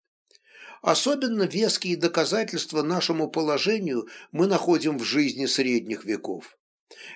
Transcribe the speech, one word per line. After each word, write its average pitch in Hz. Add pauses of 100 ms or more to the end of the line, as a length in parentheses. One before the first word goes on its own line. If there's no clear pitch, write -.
(800)
Особенно 233
веские 180
доказательства 165
нашему 160
положению 151 (240)
мы 165
находим 156
в 117
жизни 131
средних 120
веков. 98 (600)